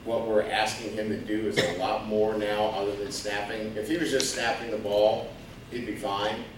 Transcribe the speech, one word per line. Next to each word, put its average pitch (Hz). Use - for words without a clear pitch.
what 113
we're 107
asking 107
him 107
to 101
do 107
is 98
a -
lot 104
more 107
now 104
other 101
than 101
snapping. 107
If 107
he 160
was 147
just 131
snapping 120
the 107
ball, 104
he'd 120
be 104
fine. 104